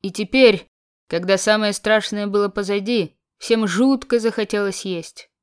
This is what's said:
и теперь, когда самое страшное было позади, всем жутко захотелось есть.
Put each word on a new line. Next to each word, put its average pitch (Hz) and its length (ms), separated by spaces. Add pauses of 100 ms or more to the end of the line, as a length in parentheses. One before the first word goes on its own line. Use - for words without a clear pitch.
и 196 100
теперь, 214 560 (400)
когда 180 300
самое 214 340
страшное 208 560
было 202 220
позади, 202 680 (200)
всем 226 280
жутко 240 540
захотелось 208 640
есть. 175 460 (140)